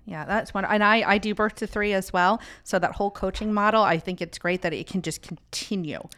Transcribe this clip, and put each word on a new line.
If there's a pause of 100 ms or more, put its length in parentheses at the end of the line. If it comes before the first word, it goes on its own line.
Yeah,
that's
one.
And
I,
I
do
birth
to
three
as
well. (240)
So
that
whole
coaching
model,
I
think
it's
great
that
it
can
just
continue. (160)